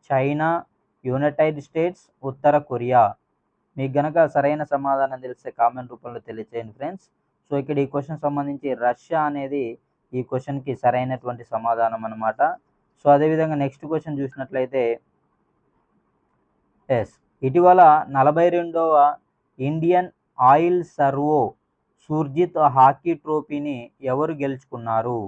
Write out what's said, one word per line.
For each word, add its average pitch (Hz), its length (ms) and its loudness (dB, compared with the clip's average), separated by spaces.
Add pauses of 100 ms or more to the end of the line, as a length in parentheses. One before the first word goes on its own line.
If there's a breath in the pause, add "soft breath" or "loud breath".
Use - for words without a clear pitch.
(100)
చైనా, 147 400 0 (600)
యునైటెడ్ 147 560 0
స్టేట్స్, 175 380 -4 (260)
ఉత్తర 147 240 2 (160)
కొరియా. 123 320 2 (760)
మీకు 135 200 -4
గనక 156 360 2
సరైన 147 280 0 (120)
సమాధానం 135 500 -2
తెలిస్తే 127 260 -14 (100)
కామెంట్ 123 340 -2
రూపంలో 117 340 -16
తెలియచేయండి 110 500 -12
ఫ్రెండ్స్. 165 280 -12 (420)
So - 40 -6 (100)
ఇక్కడ 143 220 -4
ఈ - 100 -4
క్వశ్చన్ 151 320 -8
సంబంధించి 143 420 -6 (180)
రష్యా 156 440 -2
అనేది 139 340 -6 (480)
ఈ 127 180 -4
క్వశ్చన్కి 135 420 -6 (120)
సరైనటువంటి 123 600 -2 (100)
సమాధానం 113 520 -2
అన్నమాట. 110 340 -6 (600)
So - 160 0
అదేవిధంగా 156 480 0
నెక్స్ట్ 135 260 -8
క్వశ్చన్ 156 320 -6
చూసినట్లయితే 131 640 -4 (2000)
ఎస్, 117 260 -2 (280)
ఇటీవల 175 400 6 (340)
నలభై 151 280 4 (120)
రెండవ 165 360 0 (680)
ఇండియన్ 160 520 0 (400)
ఆయిల్ 170 300 4 (160)
సర్వో 143 440 0 (640)
సూర్జిత్ 156 560 -2 (140)
హాకీ 139 380 4 (100)
ట్రోఫీని 147 560 -6 (340)
ఎవరు 156 300 -2
గెలుచుకున్నారు? 120 840 -4